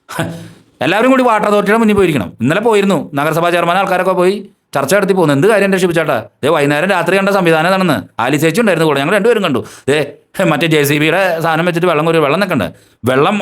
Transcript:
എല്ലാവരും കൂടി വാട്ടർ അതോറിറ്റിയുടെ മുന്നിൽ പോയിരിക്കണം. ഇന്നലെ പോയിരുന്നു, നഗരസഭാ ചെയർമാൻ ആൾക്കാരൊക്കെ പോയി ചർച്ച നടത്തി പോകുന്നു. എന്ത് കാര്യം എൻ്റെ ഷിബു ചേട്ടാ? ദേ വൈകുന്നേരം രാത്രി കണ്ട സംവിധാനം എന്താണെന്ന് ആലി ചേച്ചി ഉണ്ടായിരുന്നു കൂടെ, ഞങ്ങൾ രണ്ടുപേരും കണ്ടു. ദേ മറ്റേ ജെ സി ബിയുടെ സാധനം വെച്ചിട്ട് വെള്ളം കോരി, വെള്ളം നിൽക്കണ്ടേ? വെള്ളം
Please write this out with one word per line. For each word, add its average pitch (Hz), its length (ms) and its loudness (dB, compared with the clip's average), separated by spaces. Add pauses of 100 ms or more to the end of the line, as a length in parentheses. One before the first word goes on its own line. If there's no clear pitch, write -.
(840)
എല്ലാവരും 214 280 2
കൂടി 262 160 2
വാട്ടർ 208 200 0
അതോറിറ്റിയുടെ 208 340 2
മുന്നിൽ 214 160 2
പോയിരിക്കണം. 143 300 0 (140)
ഇന്നലെ 160 240 2
പോയിരുന്നു, 202 300 2 (220)
നഗരസഭാ 160 360 0
ചെയർമാൻ 170 260 0
ആൾക്കാരൊക്കെ 180 400 0
പോയി 185 140 0 (400)
ചർച്ച 135 220 -2
നടത്തി 196 200 0
പോകുന്നു. 156 200 2
എന്ത് 160 140 2
കാര്യം 202 180 2
എൻ്റെ 190 140 0
ഷിബു 175 160 0
ചേട്ടാ? 151 180 0 (260)
ദേ 135 120 0
വൈകുന്നേരം 147 400 0
രാത്രി 180 240 0
കണ്ട 196 180 0
സംവിധാനം 165 320 2
എന്താണെന്ന് 185 280 0 (280)
ആലി 143 180 0
ചേച്ചി 165 200 0
ഉണ്ടായിരുന്നു 165 260 0
കൂടെ, 143 140 0
ഞങ്ങൾ 170 160 0
രണ്ടുപേരും 214 280 0
കണ്ടു. 123 140 -2 (280)
ദേ 143 80 2 (540)
മറ്റേ 156 240 0
ജെ 151 60 4 (100)
സി 151 100 0
ബിയുടെ 160 220 0 (220)
സാധനം 160 240 0
വെച്ചിട്ട് 170 220 0
വെള്ളം 156 180 0
കോരി, 160 180 2
വെള്ളം 156 160 0
നിൽക്കണ്ടേ? 143 240 -2 (420)
വെള്ളം 151 320 2